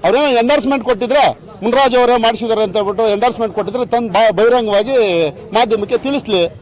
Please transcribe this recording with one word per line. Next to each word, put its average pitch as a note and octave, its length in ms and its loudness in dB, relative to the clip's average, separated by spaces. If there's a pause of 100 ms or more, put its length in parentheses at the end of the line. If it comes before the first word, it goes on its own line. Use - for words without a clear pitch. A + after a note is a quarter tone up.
ಅವ್ರೇನೋ B3+ 240 2 (120)
ಎಂಡೋರ್ಸ್ಮೆಂಟ್ C4 480 0
ಕೊಟ್ಟಿದ್ರೆ B3 340 0 (400)
ಮುನ್ರಾಜ್ B3 380 2
ಅವರೇ B3 240 4
ಮಾಡಿಸಿದ್ದಾರೆ A3 420 0
ಅಂತ F#3+ 100 -6
ಹೇಳ್ಬಿಟ್ಟು G#3 280 -2 (100)
ಎಂಡೋರ್ಸ್ಮೆಂಟ್ A3 400 -2
ಕೊಟ್ಟಿದ್ರೆ A3 380 -4
ತಂದು A#3 200 -2
ಬ-, G#3+ 260 4
ಬಹಿರಂಗವಾಗಿ A3+ 580 2 (600)
ಮಾಧ್ಯಮಕ್ಕೆ A3 480 0
ತಿಳಿಸ್ಲಿ. A#3 380 -2 (200)